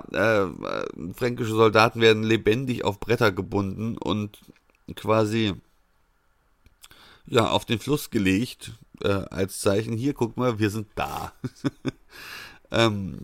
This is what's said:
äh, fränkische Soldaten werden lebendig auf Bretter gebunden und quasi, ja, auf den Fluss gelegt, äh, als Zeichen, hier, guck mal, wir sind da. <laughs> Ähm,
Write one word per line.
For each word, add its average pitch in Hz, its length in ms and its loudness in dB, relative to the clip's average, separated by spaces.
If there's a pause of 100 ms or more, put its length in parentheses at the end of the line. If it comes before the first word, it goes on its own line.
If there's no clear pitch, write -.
(120)
äh, 104 360 2 (680)
fränkische 123 400 -4
Soldaten 110 460 6
werden 110 240 6
lebendig 113 640 0
auf 98 140 -2
Bretter 113 320 2
gebunden 98 640 -4
und 104 420 -4 (560)
quasi, 107 600 0 (1700)
ja, 110 240 2
auf 82 160 0
den 113 140 -2
Fluss - 320 -4
gelegt, 104 640 0 (280)
äh, - 80 0
als 98 500 -4
Zeichen, 110 380 0
hier, 135 160 -2
guck 113 240 -4
mal, 123 220 0
wir 107 100 4
sind 104 260 -8
da. 76 420 -8
<laughs> - 360 -6 (1000)
Ähm, 101 520 0